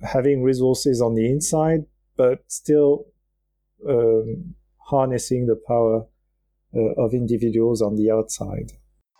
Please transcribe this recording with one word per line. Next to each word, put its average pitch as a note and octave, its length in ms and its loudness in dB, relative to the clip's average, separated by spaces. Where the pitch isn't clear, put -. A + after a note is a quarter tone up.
having C3+ 360 0
resources B2+ 600 2
on A#2 140 0
the A2+ 140 0
inside, D#3 520 0
but B2+ 320 2
still, D3 580 2
um, A#2 680 0
harnessing B2+ 560 0
the A2+ 220 0
power, A#2 380 0
uh, A#2 280 0
of A2+ 100 -2
individuals A#2 680 0
on G#2+ 140 0
the G#2+ 140 0
outside. A2 640 -4